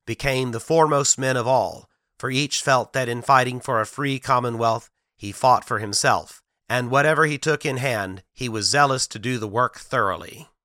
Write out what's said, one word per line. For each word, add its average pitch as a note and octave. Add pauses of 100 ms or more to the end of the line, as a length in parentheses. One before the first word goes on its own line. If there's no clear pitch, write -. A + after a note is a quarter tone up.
became C3
the A2+
foremost D3+
men C3
of A#2+
all, A#2+ (300)
for C3
each C3+
felt B2+
that C3
in A#2+
fighting B2+
for A#2+
a G#2+
free C#3
commonwealth, A#2 (260)
he G2+
fought B2
for A2+
himself, G#2 (260)
and B2
whatever D3+
he D3+
took D3
in C3+
hand, G#2+
he B2+
was A2
zealous C3+
to -
do B2+
the A2
work A2+
thoroughly. F#2+ (160)